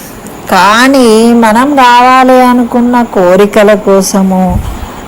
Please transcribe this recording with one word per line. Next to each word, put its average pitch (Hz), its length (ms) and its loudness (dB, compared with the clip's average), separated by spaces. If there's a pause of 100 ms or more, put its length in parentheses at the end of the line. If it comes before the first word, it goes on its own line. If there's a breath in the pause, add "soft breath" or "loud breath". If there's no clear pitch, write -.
(520 loud breath)
కానీ 226 840 2
మనం 233 420 0
కావాలి 254 640 2
అనుకున్న 247 640 0
కోరికల 202 680 0
కోసము 190 720 -2 (640 loud breath)